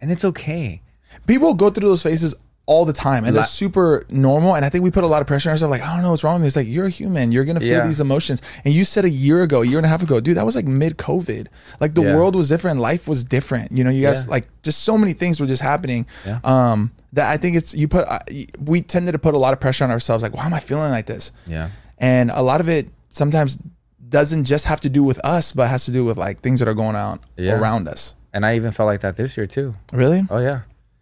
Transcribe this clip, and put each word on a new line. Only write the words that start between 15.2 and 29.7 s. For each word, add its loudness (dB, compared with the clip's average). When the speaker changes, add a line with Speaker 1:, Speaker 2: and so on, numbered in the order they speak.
Speaker 2:
were 0
just -2
happening, -2
Speaker 1:
Yeah. -6
Speaker 2:
um, 2
that 0
I 0
think 0
it's, -2
you 0
put, 0
uh, -4
y-, -12
we 0
tended -2
to -4
put 2
a 2
lot 2
of -4
pressure 0
on 0
ourselves. -2
Like, -6
"Why -6
am -2
I -4
feeling -4
like -4
this?" -10
Speaker 1:
Yeah. -8
Speaker 2:
And 2
a -2
lot 2
of -2
it -2
sometimes 0
doesn't 2
just 0
have 0
to -2
do 4
with 2
us, -2
but 0
has -2
to -6
do 0
with, -2
like, -6
things 0
that 2
are 0
going -2
on -6
Speaker 1:
Yeah. 0
Speaker 2:
around -2
us. -12
Speaker 1:
And -2
I 2
even -2
felt 0
like 0
that -4
this -6
year -4
too. -6